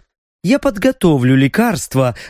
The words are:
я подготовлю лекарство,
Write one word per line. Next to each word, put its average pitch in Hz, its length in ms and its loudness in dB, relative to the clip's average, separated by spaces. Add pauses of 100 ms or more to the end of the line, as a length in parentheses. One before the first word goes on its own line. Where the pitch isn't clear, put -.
(440)
я 254 140 0
подготовлю 180 800 0
лекарство, 135 800 0 (140)